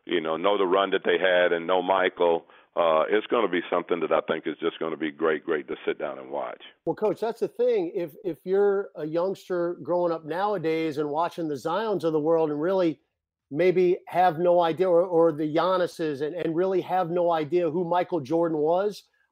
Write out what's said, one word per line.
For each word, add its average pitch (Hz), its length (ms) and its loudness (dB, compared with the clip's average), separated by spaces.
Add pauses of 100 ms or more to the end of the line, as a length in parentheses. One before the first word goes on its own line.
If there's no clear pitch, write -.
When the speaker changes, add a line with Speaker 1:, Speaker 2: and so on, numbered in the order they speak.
Speaker 1:
you 87 140 -2
know, 78 160 -4
know 98 220 0
the 98 100 0
run 95 240 2
that 95 140 0
they 87 120 2
had 90 360 2
and 82 120 -2
know 92 160 0
Michael, 90 640 0 (300)
uh, 80 320 4
it's 104 200 0
gonna 117 200 0
be 87 220 -2
something 87 320 -2
that 78 100 -2
I 80 100 2
think 80 260 -4
is 78 120 -6
just 80 200 -4
gonna 80 180 -6
be 76 140 -4
great, 78 340 -2
great 78 240 -4
to 76 60 -8 (100)
sit 80 120 -2
down 69 220 -8
and 65 100 -14
watch. 67 320 -8 (240)
Speaker 2:
Well, 160 100 -4
Coach, 202 260 -4
that's 226 180 -6
the 196 80 -2
thing. 226 480 0
If, 170 200 -6 (100)
if 165 180 -6
you're 196 520 2
a 156 100 -8
youngster 175 800 -2
growing 175 280 0
up 160 140 -6
nowadays 160 720 -2
and 151 120 -2
watching 165 380 -2
the 147 80 -4
Zions 175 480 -2
of 165 80 2
the 156 80 2
world 160 300 2
and 147 100 -4
really 175 400 0 (520)
maybe 180 560 2
have 170 320 2
no 175 220 4
idea, 165 280 2
or, 170 140 6
or 170 280 4
the 151 120 -4 (120)
Giannis's, 165 680 0
and, 151 140 -4
and 165 200 -2
really 185 260 2
have 175 300 -2
no 175 200 2
idea 160 380 2
who 156 140 0
Michael 175 360 0
Jordan 165 380 0
was, 180 460 0 (280)